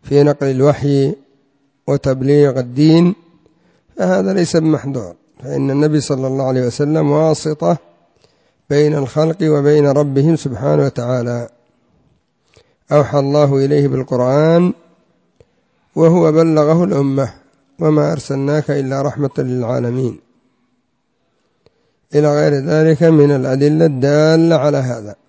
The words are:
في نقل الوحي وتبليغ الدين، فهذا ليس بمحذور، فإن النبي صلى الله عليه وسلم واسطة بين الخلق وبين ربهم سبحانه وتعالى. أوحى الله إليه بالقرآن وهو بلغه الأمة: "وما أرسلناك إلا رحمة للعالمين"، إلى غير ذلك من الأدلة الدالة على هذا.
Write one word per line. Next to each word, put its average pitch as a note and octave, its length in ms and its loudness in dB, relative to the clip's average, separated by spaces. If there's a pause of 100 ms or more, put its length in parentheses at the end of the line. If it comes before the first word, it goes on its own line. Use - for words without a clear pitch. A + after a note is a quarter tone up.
في C#3+ 200 2
نقل C#3+ 240 0
الوحي C#3 680 0 (720)
وتبليغ C3+ 720 0
الدين، D#3 560 2 (840)
فهذا F#3+ 360 -2
ليس F3 240 -2
بمحذور، C#3 580 -4 (280)
فإن C#3 280 -4
النبي D3+ 280 0
صلى C3 280 -4
الله C3+ 200 -4
عليه B2+ 200 -2
وسلم D3 440 -2
واسطة D#3 680 -2 (920)
بين D3+ 260 2
الخلق D3+ 460 -2
وبين D3 460 2
ربهم C#3+ 480 2
سبحانه C#3 500 -2
وتعالى. A#2+ 640 -6 (1400)
أوحى C#3+ 280 2
الله C#3 460 2
إليه C#3+ 220 0
بالقرآن C3+ 840 0 (1200)
وهو E3 360 4
بلغه D#3+ 520 2
الأمة: C3+ 500 -2 (460)
"وما D3+ 320 0
أرسلناك C#3+ 600 -4
إلا C3+ 300 -4
رحمة C#3+ 360 -4
للعالمين"، B2 840 -4 (2000)
إلى D3 200 2
غير D3+ 180 0
ذلك D#3 500 2
من D3+ 280 6
الأدلة C#3 540 0
الدالة D#3 680 2
على D3 220 0
هذا. A#2 380 -6 (140)